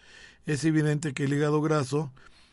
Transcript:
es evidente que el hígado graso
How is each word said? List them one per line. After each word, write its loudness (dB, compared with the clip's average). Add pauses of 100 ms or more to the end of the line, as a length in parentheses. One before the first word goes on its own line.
(460)
es -4
evidente 0
que -4
el 0
hígado 2
graso 0 (420)